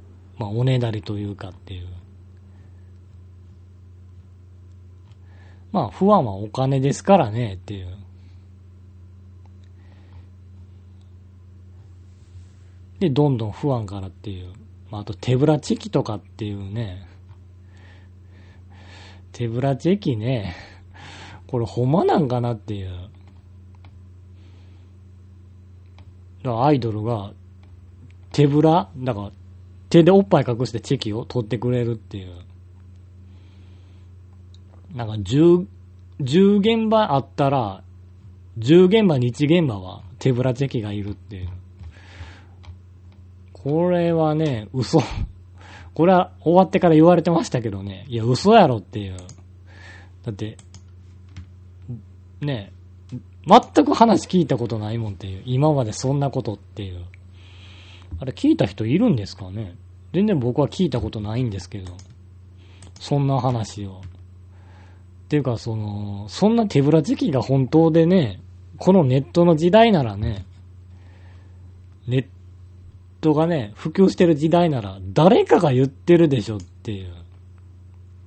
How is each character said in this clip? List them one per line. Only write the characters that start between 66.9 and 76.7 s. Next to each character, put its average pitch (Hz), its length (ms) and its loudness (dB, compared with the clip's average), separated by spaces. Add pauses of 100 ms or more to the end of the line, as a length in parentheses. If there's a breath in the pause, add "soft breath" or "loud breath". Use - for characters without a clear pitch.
ら 160 100 6
時 247 160 -4
期 233 140 -2
が 127 100 0
本 131 260 0
当 160 240 4
で 165 140 4
ね、 160 360 2 (360)
こ 180 160 2
の 190 100 6
ネ 127 140 2
ッ 135 60 0
ト 170 220 2
の 175 100 6
時 165 160 2
代 226 200 6
な 160 120 2
ら 104 140 -4
ね、 107 280 -6 (1600 soft breath)
ネ 127 120 0
ッ - 80 -4 (920)
ト 156 120 2
が 156 140 2
ね、 120 280 -4
普 - 140 -8
及 190 200 4
し - 60 -2
て 185 100 4
る 170 100 4
時 151 140 -2
代 175 200 4
な 131 120 -2
ら、 98 200 -12
誰 170 440 4
か - 140 4
が 151 120 2
言 127 140 2
っ - 20 -2
て 170 300 2
る 165 120 4
で 131 120 0
し 110 100 -8
ょ 104 60 -6
っ 95 40 -10
て - 300 -14